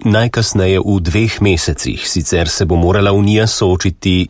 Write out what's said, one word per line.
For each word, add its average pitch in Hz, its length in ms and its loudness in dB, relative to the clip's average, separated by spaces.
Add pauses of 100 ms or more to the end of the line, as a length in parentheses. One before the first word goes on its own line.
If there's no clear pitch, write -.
najkasneje 107 760 0
v 98 200 0
dveh 101 420 -2
mesecih, - 680 -2
sicer 82 420 -2
se - 160 -2
bo 85 100 0
morala 101 360 2
Unija 104 360 2
soočiti 92 840 0